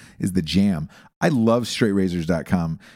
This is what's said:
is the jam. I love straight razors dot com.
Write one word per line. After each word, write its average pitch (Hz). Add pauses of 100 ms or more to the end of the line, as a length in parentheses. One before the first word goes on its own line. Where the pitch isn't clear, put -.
(200)
is 101
the 90
jam. 80 (320)
I -
love 117
straight 110
razors 90
dot 82
com. 82 (160)